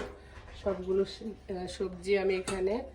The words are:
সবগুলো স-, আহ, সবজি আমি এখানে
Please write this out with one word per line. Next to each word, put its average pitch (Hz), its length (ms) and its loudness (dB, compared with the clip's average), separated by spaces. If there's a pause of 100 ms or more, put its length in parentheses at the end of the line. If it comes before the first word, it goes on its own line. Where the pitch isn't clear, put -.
(640)
সবগুলো 190 420 2
স-, - 180 -8 (280)
আহ, 180 160 -2
সবজি 185 520 2
আমি 190 160 4
এখানে 190 500 2 (100)